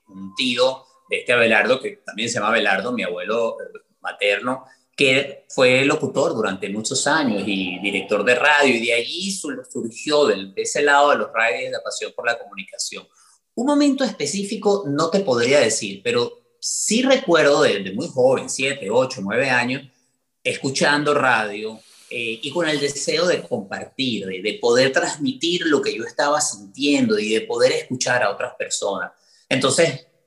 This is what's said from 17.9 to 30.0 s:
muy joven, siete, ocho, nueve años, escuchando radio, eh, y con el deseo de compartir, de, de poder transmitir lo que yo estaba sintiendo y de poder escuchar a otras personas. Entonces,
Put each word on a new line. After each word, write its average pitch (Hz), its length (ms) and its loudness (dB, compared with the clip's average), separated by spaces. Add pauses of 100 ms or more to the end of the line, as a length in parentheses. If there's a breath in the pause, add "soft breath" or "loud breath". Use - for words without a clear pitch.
muy 110 140 -6
joven, 131 400 2
siete, 98 440 -4
ocho, 127 320 0
nueve 120 260 0
años, 127 320 0 (600)
escuchando 147 720 0
radio, 110 640 0 (280)
eh, 117 360 -8
y 139 80 -8
con 160 180 -2
el 147 100 -2
deseo 151 460 -2
de 175 160 0
compartir, 107 840 -6
de, 92 160 -8
de 104 180 -4
poder 127 300 4
transmitir 170 760 -2
lo 160 160 4
que 104 160 -4
yo 113 60 -8
estaba 147 380 -2
sintiendo 120 760 0
y 107 160 -2
de 110 80 2
poder 120 300 2
escuchar 123 500 -2
a 104 80 2
otras 120 240 -6
personas. 98 600 -6 (360 soft breath)
Entonces, 135 560 0 (220)